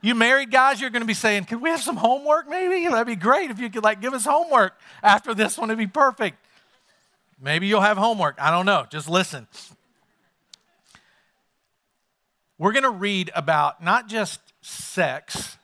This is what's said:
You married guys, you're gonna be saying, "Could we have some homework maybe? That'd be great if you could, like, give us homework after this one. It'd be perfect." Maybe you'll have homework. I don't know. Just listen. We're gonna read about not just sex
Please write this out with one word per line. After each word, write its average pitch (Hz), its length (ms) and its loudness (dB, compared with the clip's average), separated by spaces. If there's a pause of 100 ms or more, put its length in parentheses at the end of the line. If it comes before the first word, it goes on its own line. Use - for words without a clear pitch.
You 233 140 0
married 240 360 2
guys, 262 300 4
you're 262 100 -6
gonna 226 160 -4
be 220 80 -2
saying, 202 320 0
"Could 233 140 -8
we 311 100 -2
have 330 120 -2
some 285 140 -4
homework 277 520 0
maybe? 359 380 -2
That'd 233 200 0
be 233 100 -6
great 262 340 2
if 208 80 -10
you 240 120 -8
could, 220 120 -8
like, 214 180 2
give 247 140 -6
us 233 100 -4
homework 294 540 2 (240)
after 214 320 4
this 208 240 -2
one. 226 120 -4
It'd 220 80 -2
be 220 80 -2
perfect." 240 520 0 (1000)
Maybe 151 260 -2
you'll 202 140 2
have 208 160 4
homework. 196 420 -2
I 143 120 2
don't 175 160 2
know. 170 240 2
Just 151 180 -10
listen. 160 400 -2 (3000)
We're 190 140 0
gonna 269 180 2
read 190 440 -4
about 147 480 0
not 214 240 0
just 214 340 -6 (200)
sex - 1040 -6